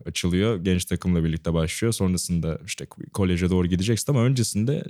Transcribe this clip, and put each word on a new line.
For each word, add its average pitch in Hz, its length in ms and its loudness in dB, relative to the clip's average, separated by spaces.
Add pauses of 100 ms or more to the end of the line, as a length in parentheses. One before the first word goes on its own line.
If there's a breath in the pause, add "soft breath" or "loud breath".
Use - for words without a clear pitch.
açılıyor. 92 500 2
Genç 90 280 2
takımla 87 400 0
birlikte 82 300 -2
başlıyor. 82 380 0
Sonrasında 87 760 -2
işte - 200 -10 (260)
koleje 90 380 2
doğru 90 160 4
gideceksin 95 460 0
ama 127 100 4
öncesinde 123 680 0